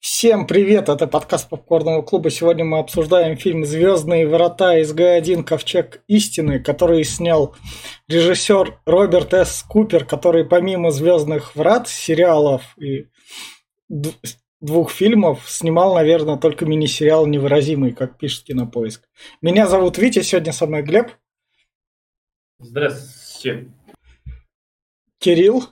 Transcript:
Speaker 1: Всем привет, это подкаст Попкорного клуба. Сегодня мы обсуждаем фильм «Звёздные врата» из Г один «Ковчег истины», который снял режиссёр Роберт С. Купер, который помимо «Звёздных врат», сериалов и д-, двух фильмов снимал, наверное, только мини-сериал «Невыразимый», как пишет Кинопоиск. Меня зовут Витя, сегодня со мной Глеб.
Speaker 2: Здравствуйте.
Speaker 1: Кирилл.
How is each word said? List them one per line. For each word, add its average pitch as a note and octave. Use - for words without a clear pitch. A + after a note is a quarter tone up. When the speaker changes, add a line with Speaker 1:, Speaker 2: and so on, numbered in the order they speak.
Speaker 1:
Всем A3+
привет, G3+
это D3
подкаст D3+
Попкорного D#3+
клуба. D#3+
Сегодня E3
мы D#3+
обсуждаем D#3+
фильм E3
«Звёздные E3
врата» E3+
из D#3
Г F3
один E3
«Ковчег -
истины», D#3+
который D#3+
снял D#3+
режиссёр F3
Роберт F3
С. -
Купер, G#3
который E3
помимо F3
«Звёздных D3+
врат», G3
сериалов D3+
и C#3
д-, D3
двух D#3+
фильмов F#3+
снимал, E3+
наверное, D#3
только D3+
мини-сериал D#3
«Невыразимый», C#3+
как B2+
пишет -
Кинопоиск. A#2+
Меня F#3+
зовут F3+
Витя, G3
сегодня E3
со E3
мной D3+
Глеб. E3
Speaker 2:
Здравствуйте. -
Speaker 1:
Кирилл. F#3+